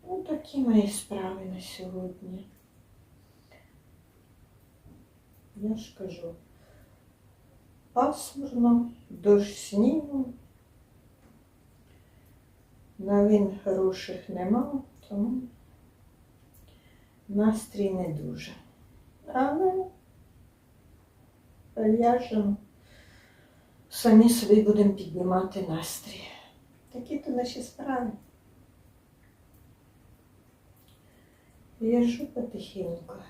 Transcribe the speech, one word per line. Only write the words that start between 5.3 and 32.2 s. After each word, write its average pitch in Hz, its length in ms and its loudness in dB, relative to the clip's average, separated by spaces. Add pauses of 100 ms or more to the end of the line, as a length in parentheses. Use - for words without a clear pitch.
Я 214 220 -6
ж - 200 -18
кажу, 175 380 -12 (1600)
пасмурно, 240 1000 0 (180)
дощ 202 480 2
снігу. 269 760 0 (2750)
Новин 202 640 4
хороших 190 680 -2
нема, 247 520 -2 (280)
тому 233 320 -4 (1900)
настрій 202 600 0
не 180 180 -4
дуже. - 440 -10 (840)
Але 370 520 0 (1900)
в'яжемо, 220 840 2 (1300)
самі 226 400 8
собі 214 320 6
будемо 208 320 4
піднімати 185 760 -2
настрій. - 540 -8 (680)
Такі 247 260 -10
то 277 140 -8
наші 247 300 -4
справи. 254 500 -6 (3750)
В'яжу 240 460 2